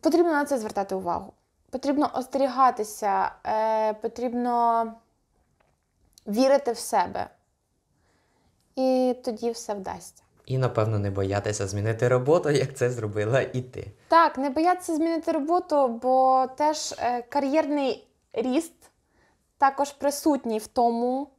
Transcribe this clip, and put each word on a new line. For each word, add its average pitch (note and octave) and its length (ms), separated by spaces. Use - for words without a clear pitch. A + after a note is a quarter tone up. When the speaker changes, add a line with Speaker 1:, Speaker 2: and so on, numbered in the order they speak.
Speaker 1:
Потрібно E4 320
на D4 120
це C#4+ 140
звертати G#3 360
увагу. F#3 380
Потрібно C#4 440
остерігатися, B3 1160
е, A3 480
потрібно A#3 880
вірити C4 460
в A3+ 60
себе. - 520
І B3+ 480
тоді A#3 260
все A#3 240
вдасться. F3 480
Speaker 2:
І, C3 120
напевно, A2+ 400
не G2+ 120
боятися G2 560
змінити A2 420
роботу, C#3+ 420
як - 260
це B2 140
зробила A2 500
і B2 220
ти. - 300
Speaker 1:
Так, D#4+ 300
не C#4 120
боятися E4+ 460
змінити E4 360
роботу, D#4+ 560
бо C4 580
теж, D4+ 420
е, A#3+ 240
кар'єрний C#4+ 840
ріст B3+ 400
також C4+ 340
присутній C#4 680
в G#3+ 80
тому. B3 640